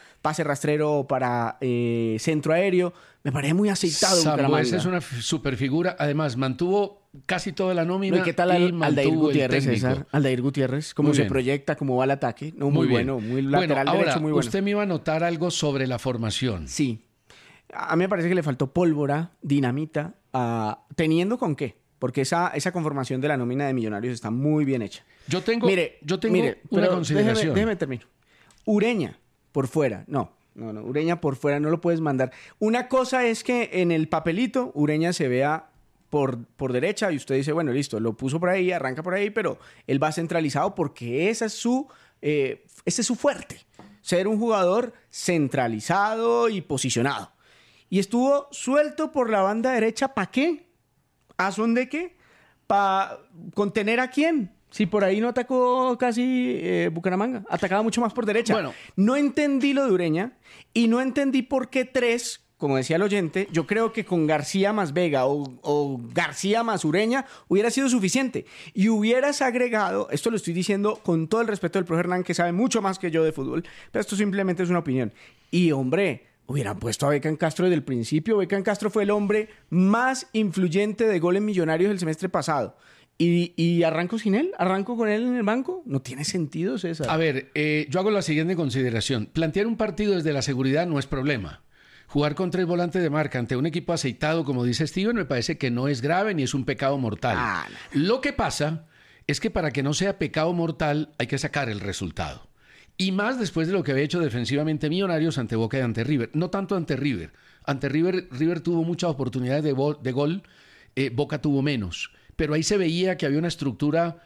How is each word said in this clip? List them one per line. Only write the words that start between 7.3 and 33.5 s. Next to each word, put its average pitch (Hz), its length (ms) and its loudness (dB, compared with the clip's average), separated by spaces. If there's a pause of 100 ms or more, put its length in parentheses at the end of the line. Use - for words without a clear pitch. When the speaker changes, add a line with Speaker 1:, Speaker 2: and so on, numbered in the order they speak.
Speaker 2:
toda 185 220 0
la 170 120 0
nómina 190 320 0
Speaker 1:
No, 185 60 2
¿y - 20 0
qué 170 80 0
tal 175 180 2
Al-, 175 180 4
Speaker 2:
y - 20 -2
mantuvo 165 140 0
Speaker 1:
Aldair 139 240 4
Speaker 2:
el - 80 4
Speaker 1:
Gutiérrez, 143 480 4
Speaker 2:
técnico. 120 240 2
Speaker 1:
César? 135 220 -2
Aldair 135 300 2
Gutiérrez, 135 520 -2
cómo 147 160 2
Speaker 2:
Muy 147 60 4
Speaker 1:
se 139 80 4
Speaker 2:
bien. 101 60 0
Speaker 1:
proyecta, 139 460 0
cómo 135 220 -2
va 131 80 2
al 139 60 2
ataque. 139 440 -4
No, 131 120 -2
muy 143 60 2
Speaker 2:
Muy 160 140 4
bien. 120 200 2
Speaker 1:
bueno, 131 120 -2
muy 120 240 -2
Speaker 2:
Bueno, 139 160 -2
Speaker 1:
lateral 135 300 2
Speaker 2:
ahora, - 100 4
Speaker 1:
derecho, 156 220 2
muy 156 100 0
bueno. 135 160 2
Speaker 2:
usted 196 160 -2
me 202 80 0
iba 208 80 0
a 208 40 2
anotar 165 400 -2
algo 170 280 0
sobre 139 360 0
la 123 120 -2
formación. 113 720 -2
Speaker 1:
Sí. 123 340 -2 (680)
A - 220 -4
mí 165 100 4
me 190 40 0
parece 175 200 0
que 185 60 2
le 175 80 2
faltó 139 300 -2
pólvora, 156 580 0 (100)
dinamita, 143 720 -2 (180)
a, 117 520 -2 (100)
teniendo 175 420 2
con 175 180 -2
qué. 127 240 -8 (200)
Porque 120 220 -2
esa, 175 340 2
esa 160 160 -2
conformación 143 500 -4
de 147 60 0
la 147 100 2
nómina 127 300 -2
de 131 80 0
Millonarios 113 400 -2
está 110 160 -6
muy 147 340 2
bien 131 160 0
hecha. - 220 -10 (240)
Speaker 2:
Yo 185 160 -2
tengo, 233 240 2
Speaker 1:
Mire, 180 340 2
Speaker 2:
yo 165 180 -2
tengo 220 140 0
Speaker 1:
mire, 156 260 2 (120)
Speaker 2:
una 185 100 4
Speaker 1:
pero 185 140 4
Speaker 2:
consideración. 202 400 2
Speaker 1:
déjeme, 165 180 0
déjeme 214 220 2
terminar. 139 320 -6 (580)
Ureña, 208 540 0 (320)
por 135 160 0
fuera. 120 400 0
No, 127 240 -4 (240)
no, 110 180 -10
no. 107 80 -12
Ureña 156 400 -2
por 139 140 0
fuera 143 240 0
no 151 100 0
lo 165 100 0
puedes 170 220 0
mandar. 131 300 0 (260)
Una 233 300 0
cosa 254 400 2
es 226 160 -2
que 247 300 0